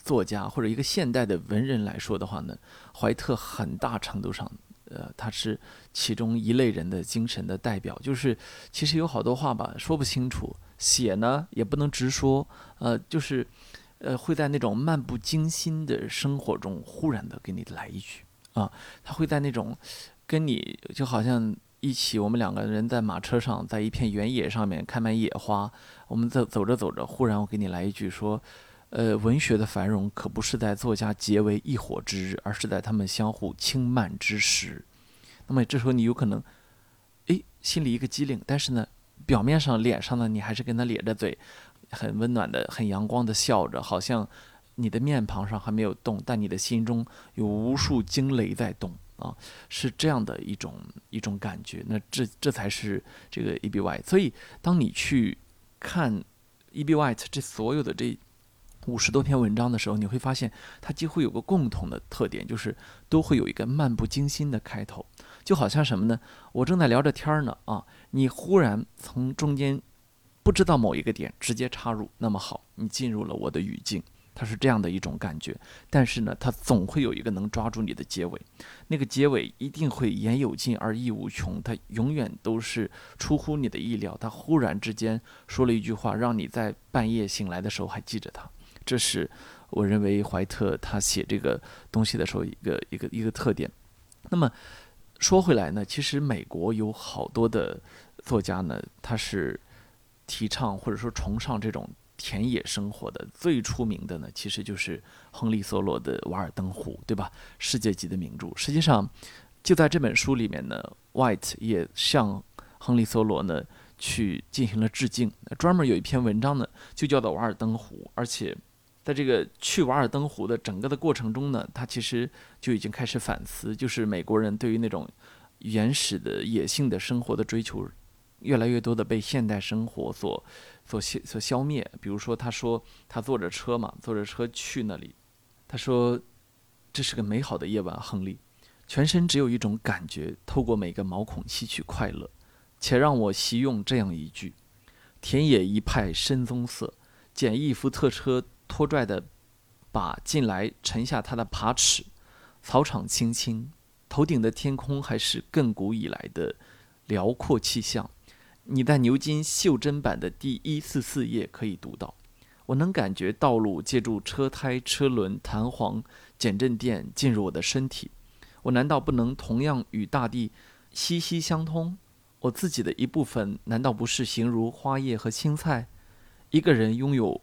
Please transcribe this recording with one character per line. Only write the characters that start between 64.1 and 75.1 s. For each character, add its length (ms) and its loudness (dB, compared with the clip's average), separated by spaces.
心 240 -2
的 100 -2
开 260 -8
头。 180 -14
就 100 4
好 140 4
像 160 4
什 140 2
么 80 4
呢？ 120 4
我 120 2
正 140 4
在 100 6
聊 140 6
着 100 4
天 160 -6
儿 140 4
呢， 120 -4
啊， 180 -4
你 140 4
忽 320 4
然 280 4
从 380 -4
中 200 2
间 240 0
不 80 8
知 140 6
道 140 8
某 160 4
一 80 -2
个 100 2
点 260 -6
直 160 -2
接 140 -2
插 240 -4
入， 240 -4
那 140 0
么 80 0
好， 260 -8
你 120 -2
进 240 -2
入 140 -2
了 80 -6
我 160 -2
的 100 0
语 240 -4
境， 180 -4
它 120 -6
是 100 -4
这 120 4
样 120 6
的 100 0
一 80 -2
种 200 -6